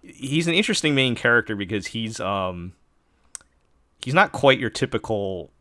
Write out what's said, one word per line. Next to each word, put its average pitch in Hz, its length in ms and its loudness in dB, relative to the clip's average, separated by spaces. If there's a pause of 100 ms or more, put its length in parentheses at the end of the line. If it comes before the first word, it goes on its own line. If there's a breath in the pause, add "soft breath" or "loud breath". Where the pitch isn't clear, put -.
he's 151 460 -2
an 170 60 0
interesting 175 420 2
main 127 200 2
character 117 400 2
because 98 320 -4
he's, 110 340 -8
um, 92 500 -4 (1300)
he's 127 120 -4
not 185 180 4
quite 135 280 4
your 117 100 -2
typical 101 920 -4